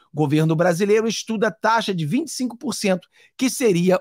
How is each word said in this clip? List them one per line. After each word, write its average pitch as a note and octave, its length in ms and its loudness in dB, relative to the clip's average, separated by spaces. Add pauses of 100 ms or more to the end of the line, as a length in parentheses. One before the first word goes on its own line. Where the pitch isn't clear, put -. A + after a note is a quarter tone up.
(120)
O - 40 -10
governo D#3 380 2
brasileiro G3 540 2
estuda A3 400 -4
a - 20 0
taxa G#3+ 440 0
de E3 100 -2
vinte B3 240 -2
e - 40 -12
cinco B3+ 260 -6
por G#3+ 160 -6
cento, F#3 340 -2 (260)
que C4 140 -2
seria F3+ 520 2